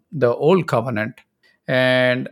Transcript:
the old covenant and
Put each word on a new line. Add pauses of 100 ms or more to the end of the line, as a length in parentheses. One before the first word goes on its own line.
(120)
the
old
covenant (460)
and